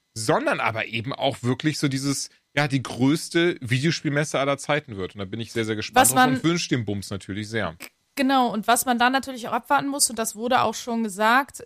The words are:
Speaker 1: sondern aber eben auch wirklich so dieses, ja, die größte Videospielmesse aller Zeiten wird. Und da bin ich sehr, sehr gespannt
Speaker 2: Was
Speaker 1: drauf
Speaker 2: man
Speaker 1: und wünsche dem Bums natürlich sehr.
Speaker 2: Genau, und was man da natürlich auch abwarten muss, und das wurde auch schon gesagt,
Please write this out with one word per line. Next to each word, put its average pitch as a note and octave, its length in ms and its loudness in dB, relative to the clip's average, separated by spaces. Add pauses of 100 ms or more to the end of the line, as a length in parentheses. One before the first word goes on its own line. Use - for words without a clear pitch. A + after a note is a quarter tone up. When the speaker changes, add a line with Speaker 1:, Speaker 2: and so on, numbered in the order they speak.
(140)
Speaker 1:
sondern F3 460 0
aber A2 260 0
eben A#2 260 -6
auch C3 300 -2
wirklich B2+ 360 0
so D3+ 100 2
dieses, C3+ 420 -2 (240)
ja, D3 140 2
die C3 140 0
größte E3 800 2
Videospielmesse C#3+ 760 0
aller C#3 200 0
Zeiten D3 380 -2
wird. F#2 180 -6
Und G#2 60 -10
da G2 40 -6
bin G#2+ 160 -8
ich A2 120 -10
sehr, A2+ 120 0
sehr G#2+ 120 -2
gespannt D#3 260 0
Speaker 2:
Was C4+ 60 6
Speaker 1:
drauf C4 80 0
Speaker 2:
man B3+ 180 4
Speaker 1:
und B3 100 -2
wünsche E3+ 260 2
dem B2 140 0
Bums G2+ 260 -6
natürlich G#2 380 -6
sehr. G2 280 -4 (400)
Speaker 2:
Genau, C4 360 2
und G#3+ 140 -4
was A#3+ 200 4
man A#3+ 120 2
da A#3+ 100 4
natürlich B3+ 400 -2
auch - 40 -6
abwarten C4 340 0
muss, C#4 240 0
und A3 80 -6
das A3+ 160 -4
wurde A#3 280 2
auch A3 120 0
schon A#3 300 -4
gesagt, A3 600 2